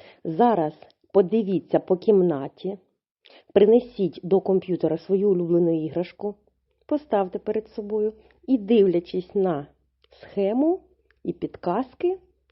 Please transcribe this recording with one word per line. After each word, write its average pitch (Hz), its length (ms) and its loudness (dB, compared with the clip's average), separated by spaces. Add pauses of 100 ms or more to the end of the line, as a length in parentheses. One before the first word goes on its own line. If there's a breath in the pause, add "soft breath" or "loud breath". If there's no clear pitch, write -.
(240 loud breath)
Зараз 165 480 0 (400)
подивіться 190 680 0
по - 160 -2
кімнаті, 180 840 0 (760 soft breath)
принесіть 208 680 2
до 185 180 0
комп'ютера 175 580 -2
свою 196 320 0
улюблену 170 540 0
іграшку, 180 500 -8 (520)
поставте 208 520 -2
перед 214 300 -6
собою 214 440 -6 (340 soft breath)
і, 262 120 0
дивлячись 190 760 0
на 170 320 -2 (440)
схему 254 720 -2 (440)
і 175 80 -6
підказки, 254 840 -6 (340)